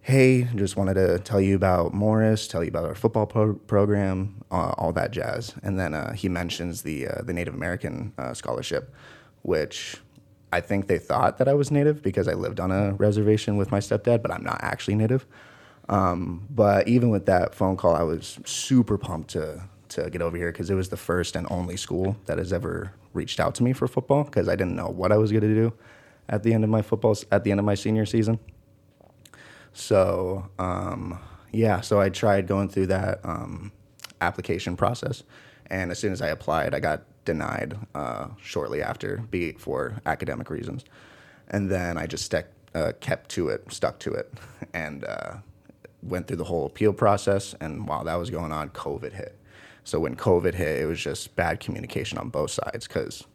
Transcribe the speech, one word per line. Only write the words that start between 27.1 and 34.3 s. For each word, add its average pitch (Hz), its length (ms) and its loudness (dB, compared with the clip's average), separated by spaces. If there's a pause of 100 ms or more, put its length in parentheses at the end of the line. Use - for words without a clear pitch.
s-, - 200 -2
at 101 120 4
the 104 60 2
end 101 100 4
of 101 40 2
my 104 100 4
senior 110 300 2
season. 110 340 2 (1300)
So, 95 760 2 (100)
um, 92 600 -4 (340)
yeah, 107 280 4
so 104 200 4
I 98 100 4
tried 98 360 2
going 98 220 0
through 95 200 0
that, 95 360 0
um, - 480 -8 (480)
application 87 560 -2